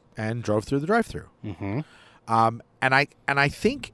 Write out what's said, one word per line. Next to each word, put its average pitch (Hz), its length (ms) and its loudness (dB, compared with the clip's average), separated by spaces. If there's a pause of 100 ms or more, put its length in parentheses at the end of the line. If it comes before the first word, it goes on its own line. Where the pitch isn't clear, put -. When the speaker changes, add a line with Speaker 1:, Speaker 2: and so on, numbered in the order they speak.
(160)
Speaker 1:
and 110 260 -4
drove 107 220 0
through 139 160 -2
the 151 60 -4
drive-through. 214 400 0 (180)
Speaker 2:
Mm-hmm. 101 360 -4 (520)
Speaker 1:
Um, 113 300 4 (200)
and 131 120 2
I, 143 140 2 (180)
and 139 140 2
I 143 80 4
think, 240 460 -2